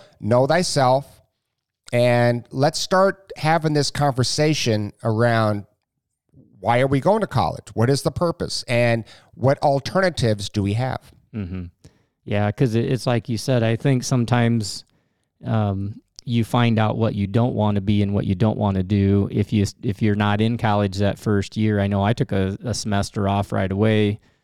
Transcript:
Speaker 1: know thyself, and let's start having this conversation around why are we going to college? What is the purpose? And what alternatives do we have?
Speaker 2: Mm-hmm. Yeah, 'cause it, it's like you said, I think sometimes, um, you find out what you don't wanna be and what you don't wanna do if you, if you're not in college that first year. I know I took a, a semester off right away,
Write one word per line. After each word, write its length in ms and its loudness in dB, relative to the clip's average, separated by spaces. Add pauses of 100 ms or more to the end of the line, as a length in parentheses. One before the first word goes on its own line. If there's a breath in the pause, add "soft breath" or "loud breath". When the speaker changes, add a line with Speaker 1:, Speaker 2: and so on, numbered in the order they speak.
(180 loud breath)
Speaker 1:
know 280 2
thyself, 760 0 (680)
and 580 2
let's 300 0
start 560 0
having 380 0
this 180 0
conversation 1040 0 (100)
around 600 0 (920)
why 200 2
are 80 2
we 140 0
going 180 2
to 80 -2
college? 460 -2
What 160 2
is 140 2
the 80 0
purpose? 580 -4
And 340 0 (300 loud breath)
what 260 0
alternatives 880 0
do 160 -2
we 100 0
have? 380 -6 (240)
Speaker 2:
Mm-hmm. 300 -8 (580 soft breath)
Yeah, 280 -2
'cause 220 0
it, 120 0
it's 200 -2
like 220 -2
you 100 -4
said, 260 0
I 120 2
think 300 0
sometimes, 800 0 (580)
um, 560 -2 (260)
you 200 0
find 340 2
out 180 0
what 180 0
you 120 -2
don't 260 0
wanna 280 0
be 200 2
and 120 0
what 120 0
you 80 0
don't 240 0
wanna 240 0
do 480 2
if 220 -2
you, 140 2 (160)
if 200 -4
you're 140 2
not 240 0
in 180 0
college 420 0
that 200 0
first 380 -2
year. 240 0
I 60 0
know 140 0
I 120 2
took 180 -4
a, 320 -2
a 100 -4
semester 540 -4
off 240 -2
right 180 -2
away, 520 2 (220)